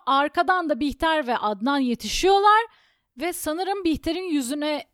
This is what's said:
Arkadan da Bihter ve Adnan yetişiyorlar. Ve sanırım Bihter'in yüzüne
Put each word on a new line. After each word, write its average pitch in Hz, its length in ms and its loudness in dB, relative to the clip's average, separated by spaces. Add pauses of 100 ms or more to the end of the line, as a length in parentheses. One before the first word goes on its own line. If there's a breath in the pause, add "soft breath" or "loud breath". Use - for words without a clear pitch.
Arkadan 302 640 0
da 269 100 0
Bihter 302 480 -2
ve 233 100 0
Adnan 214 420 -2
yetişiyorlar. 392 840 4 (600)
Ve 339 120 -4
sanırım 370 500 -4
Bihter'in 330 400 -2
yüzüne 294 600 -2 (100)